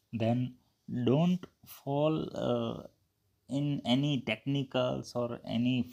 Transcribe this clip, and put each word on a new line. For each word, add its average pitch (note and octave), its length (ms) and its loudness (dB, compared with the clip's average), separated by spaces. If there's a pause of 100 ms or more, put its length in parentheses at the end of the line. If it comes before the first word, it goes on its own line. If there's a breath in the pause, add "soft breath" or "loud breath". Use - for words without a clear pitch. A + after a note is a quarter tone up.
(160)
Then A#2 300 2 (600)
don't E3+ 300 4 (280)
fall, D3 560 0
uh, A#2 580 -2 (760)
in C#3+ 260 0 (160)
any C#3+ 320 2
technicals C3 880 -2
or A#2+ 140 -2 (260)
any B2 360 2